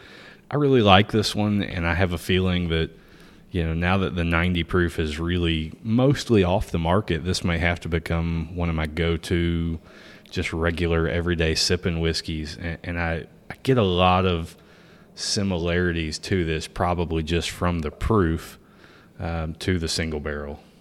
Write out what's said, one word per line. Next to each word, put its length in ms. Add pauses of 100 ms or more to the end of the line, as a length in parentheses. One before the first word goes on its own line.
(500)
I 60
really 260
like 300
this 240
one, 280
and 220
I 100
have 180
a 40
feeling 520
that, 220 (600)
you 100
know, 120
now 240
that 180
the 80
ninety 400
proof 360
is 200
really 540 (100)
mostly 600
off 260
the 80
market, 460
this 180
may 140
have 240
to 80
become 640
one 140
of 60
my 120
go-to 920 (520)
just 220
regular 560
everyday 460
sipping 440
whiskeys. 600
And, 240
and 140
I, 260 (240)
I 140
get 140
a 60
lot 420
of 300 (580)
similarities 1040
to 260
this, 240
probably 520
just 280
from 300
the 120
proof, 640 (600)
um, 360
to 220
the 120
single 320
barrel. 400 (200)